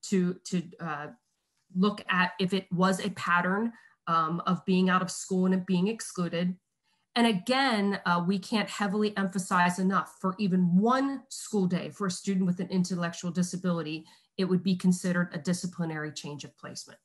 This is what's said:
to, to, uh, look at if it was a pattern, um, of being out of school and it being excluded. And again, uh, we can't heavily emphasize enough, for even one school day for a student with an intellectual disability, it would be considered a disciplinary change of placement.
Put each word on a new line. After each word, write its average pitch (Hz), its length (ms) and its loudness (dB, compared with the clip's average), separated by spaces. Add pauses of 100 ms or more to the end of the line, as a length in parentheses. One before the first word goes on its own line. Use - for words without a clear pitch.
to, 180 300 2 (120)
to, 180 180 -2 (180)
uh, 151 260 -8 (640)
look 202 360 2
at 185 320 2
if 185 120 0
it 190 200 -2
was 185 260 4
a 202 120 -2
pattern, 185 600 0 (360)
um, 165 380 0
of 180 200 0
being 185 240 4
out 180 120 4
of 185 80 -4
school 185 360 -2
and 185 100 4
it 185 100 -2
being 185 220 2
excluded. 180 680 -4 (600)
And 233 100 4
again, 220 800 2
uh, 175 220 2
we 196 100 2
can't 208 320 -2
heavily 208 460 0
emphasize 185 640 0
enough, 190 400 0
for 190 180 -2
even 180 380 4
one 262 540 2
school - 380 -2
day 170 220 -2
for 185 180 -6
a 180 40 -2
student 190 340 -2
with 180 140 0
an 180 80 -4
intellectual 175 640 -2
disability, 170 720 -2 (320)
it 190 60 0
would 180 180 2
be 190 140 2
considered 180 560 0
a - 60 -8
disciplinary 165 760 -4
change 147 320 -12
of - 140 -18
placement. - 480 -16